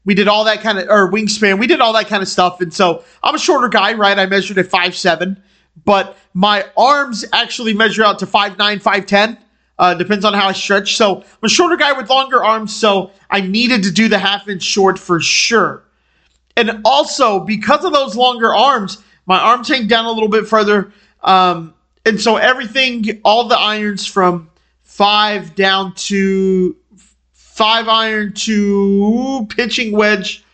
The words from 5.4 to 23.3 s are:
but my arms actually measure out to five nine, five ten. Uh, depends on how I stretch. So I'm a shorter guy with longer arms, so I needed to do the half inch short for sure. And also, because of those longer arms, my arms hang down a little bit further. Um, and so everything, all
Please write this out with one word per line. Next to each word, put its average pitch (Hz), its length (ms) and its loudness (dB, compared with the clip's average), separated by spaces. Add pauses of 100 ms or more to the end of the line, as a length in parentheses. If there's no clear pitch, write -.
but 196 340 0 (160)
my 202 320 2 (120)
arms 254 560 2
actually 226 400 -2
measure 214 320 2
out 202 140 2
to 190 60 -6
five 202 320 -2
nine, 208 220 -2
five 196 260 0
ten. 214 320 0 (400)
Uh, 175 180 2
depends 185 280 -2
on 208 100 0
how 202 140 0
I 190 60 -2
stretch. 196 420 -2
So 196 220 2
I'm - 80 -20 (180)
a 220 60 -2
shorter 349 260 2
guy 294 160 0
with 262 180 -6
longer 262 320 0
arms, 214 320 -2
so 196 380 0 (180)
I 202 120 -2
needed 220 420 0
to 190 80 -2
do 214 160 2
the 226 100 2
half 196 300 -4
inch 196 160 -8
short 190 340 0
for 175 220 -2
sure. 160 640 -2 (720)
And 220 300 -2
also, 247 560 0
because 220 420 -2
of 359 80 -2
those 269 240 -2
longer 233 400 0
arms, 226 480 0 (220)
my 185 120 2
arms 220 300 0
hang 262 200 -2
down 226 180 0
a 233 60 -4
little 220 180 -2
bit 214 180 0
further. 208 460 0 (280)
Um, 180 520 2 (320)
and 214 160 0
so 220 160 2
everything, 240 880 -2
all 214 240 2